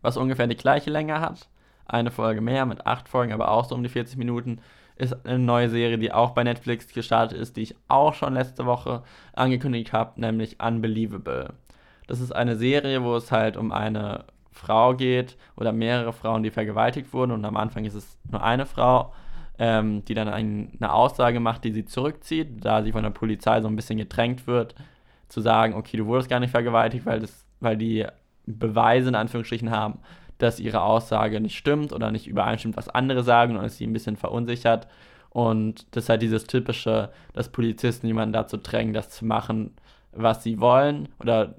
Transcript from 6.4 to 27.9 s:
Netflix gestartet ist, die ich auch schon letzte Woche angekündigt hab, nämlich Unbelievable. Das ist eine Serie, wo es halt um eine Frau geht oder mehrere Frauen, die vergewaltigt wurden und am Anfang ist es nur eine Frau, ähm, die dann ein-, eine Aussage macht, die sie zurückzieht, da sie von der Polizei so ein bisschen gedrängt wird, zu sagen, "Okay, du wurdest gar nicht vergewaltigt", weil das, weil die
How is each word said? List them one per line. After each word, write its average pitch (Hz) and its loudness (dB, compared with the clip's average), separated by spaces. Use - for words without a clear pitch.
Netflix 120 -4
gestartet 113 0
ist, - -8
die 107 -4
ich - -10
auch 143 6
schon 139 -4
letzte 127 -4
Woche 123 -2
angekündigt 127 0
hab, 113 0
nämlich 113 -4
Unbelievable. 110 -2
Das 120 -6
ist 123 -6
eine 120 0
Serie, 135 0
wo 120 0
es 117 -4
halt 110 2
um 110 -4
eine 104 -4
Frau 120 4
geht 127 0
oder 113 0
mehrere 117 0
Frauen, 113 -2
die 110 -2
vergewaltigt 113 -2
wurden 127 0
und 107 -4
am 107 -4
Anfang 107 -2
ist 104 -8
es - -16
nur - -4
eine 123 2
Frau, 123 4
ähm, 107 0
die 110 -4
dann 107 -2
ein-, 104 -4
eine 90 0
Aussage 120 4
macht, 117 -2
die 113 -2
sie 107 -4
zurückzieht, 151 -6
da 110 2
sie 110 0
von 110 -2
der 107 -2
Polizei 113 2
so 110 -2
ein 107 -2
bisschen 110 -6
gedrängt 120 -2
wird, 120 0
zu - -6
sagen, 110 4
"Okay, 110 -6
du 107 0
wurdest 127 0
gar 123 2
nicht 123 -2
vergewaltigt", 120 2
weil 113 0
das, - -12
weil 110 0
die 110 -2